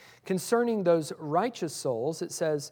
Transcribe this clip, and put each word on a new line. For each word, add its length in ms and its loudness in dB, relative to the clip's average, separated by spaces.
Concerning 580 2
those 300 4
righteous 600 -2
souls, 480 -2
it 100 -6
says, 400 -2